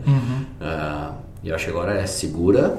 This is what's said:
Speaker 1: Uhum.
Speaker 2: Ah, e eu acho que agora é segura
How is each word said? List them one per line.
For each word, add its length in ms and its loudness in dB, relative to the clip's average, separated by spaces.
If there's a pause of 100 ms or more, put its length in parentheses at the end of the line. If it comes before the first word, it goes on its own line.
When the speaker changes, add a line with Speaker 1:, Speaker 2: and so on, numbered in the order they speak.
Speaker 1:
Uhum. 380 2 (140)
Speaker 2:
Ah, 520 -4 (320)
e 60 -6
eu 60 -2
acho 100 -4
que 60 -4
agora 220 -2
é 140 0
segura 720 4